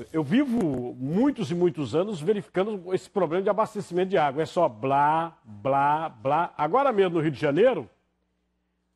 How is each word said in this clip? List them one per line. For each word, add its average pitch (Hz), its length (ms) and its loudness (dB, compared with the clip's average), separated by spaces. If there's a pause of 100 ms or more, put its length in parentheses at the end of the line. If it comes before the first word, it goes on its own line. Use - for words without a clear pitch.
(120)
eu 160 100 0
vivo 165 760 0
muitos 180 520 0
e 170 40 -2
muitos 160 400 0
anos 185 260 -2
verificando 190 720 -2
esse - 140 -6
problema 175 340 0
de 196 60 0
abastecimento 190 600 -2
de 190 80 2
água. 147 240 0
É 156 40 -2
só 170 220 2
blá, 143 760 0
blá, 139 680 0
blá. 139 480 -2
Agora 240 340 2
mesmo 190 220 2
no 165 80 0
Rio 156 100 0
de 123 80 -12
Janeiro, 151 480 2 (1080)